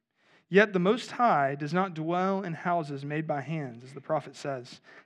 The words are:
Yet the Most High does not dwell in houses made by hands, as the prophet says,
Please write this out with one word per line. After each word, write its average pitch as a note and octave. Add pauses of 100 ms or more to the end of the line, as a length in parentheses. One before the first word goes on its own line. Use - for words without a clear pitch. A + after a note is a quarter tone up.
(480)
Yet G#3
the F#3
Most G#3
High D3
does D3
not F#3
dwell F3+
in E3+
houses D3+
made D3+
by D3+
hands, C3
as C3
the D3
prophet C#3+
says, C3+ (260)